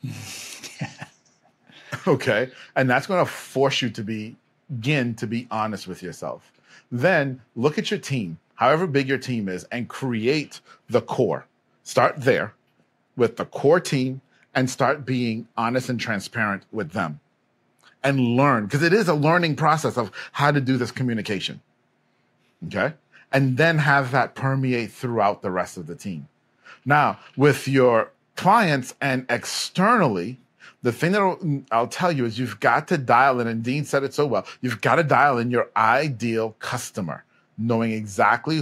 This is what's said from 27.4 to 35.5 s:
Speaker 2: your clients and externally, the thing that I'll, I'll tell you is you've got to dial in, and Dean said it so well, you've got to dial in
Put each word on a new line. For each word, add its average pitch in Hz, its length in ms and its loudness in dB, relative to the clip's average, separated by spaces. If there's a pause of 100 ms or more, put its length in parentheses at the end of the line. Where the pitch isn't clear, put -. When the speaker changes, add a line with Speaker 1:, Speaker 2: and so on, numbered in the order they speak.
Speaker 2:
your 123 440 4 (240)
clients 175 640 2
and 131 280 0
externally, 131 1080 0 (460)
the 120 80 2
thing 160 200 0
that 208 100 2
I'll, 165 500 -2
I'll 117 160 2
tell 175 240 -2
you 131 140 0
is 110 140 -6
you've 123 200 -6
got 135 280 2
to 175 100 0
dial 127 420 4
in, 117 80 0
and 113 160 -4
Dean 135 220 -2
said 139 180 0
it 123 120 -6
so 147 100 2
well, 107 200 -2 (160)
you've 117 200 -6
got 131 140 2
to 170 80 4
dial 139 340 4
in 120 140 0